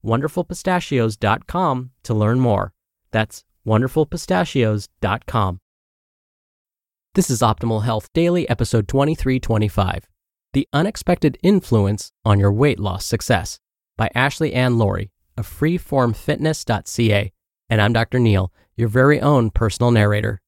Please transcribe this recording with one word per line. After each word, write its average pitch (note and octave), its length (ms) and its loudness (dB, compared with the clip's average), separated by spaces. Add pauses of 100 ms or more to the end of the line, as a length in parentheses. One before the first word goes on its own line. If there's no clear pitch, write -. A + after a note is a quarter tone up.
wonderful C#3 420 -2
pistachios D3 720 -2
dot - 300 -2
com C3 460 -2 (100)
to A#2 140 -4
learn G#2+ 240 2
more. G2+ 340 0 (380)
That's - 320 -4 (200)
wonderful B2+ 440 0
pistachios C3+ 840 -2 (100)
dot G#2+ 280 -4
com. F#2+ 320 -2 (1500)
This - 160 2
is B2+ 140 0
Optimal A2 400 0
Health A2 300 -4
Daily, F3 360 0
episode A2+ 380 0
twenty-three C3+ 520 0
twenty-five, G#2 680 -2 (460)
The C#3 200 0
Unexpected E3+ 680 0
Influence A2+ 680 0 (140)
on G2+ 140 4
Your G2+ 120 4
Weight C3 280 0
Loss G2 260 -6
Success, - 540 -2 (360)
by A2+ 200 -2
Ashley C#3 380 -2
Ann B2+ 260 2
Laurie G2+ 320 -2 (260)
of G#2 100 -8
freeformfitness D3 1160 -2
dot - 220 -4
C A2+ 260 2
A. G2+ 180 -2 (380)
And A2+ 100 2
I'm G#2+ 140 2
Doctor A2+ 240 0
Neil, G2+ 340 2 (240)
your A#2 120 -2
very B2+ 340 4
own C3 300 2
personal A#2+ 400 0
narrator. G#2+ 560 2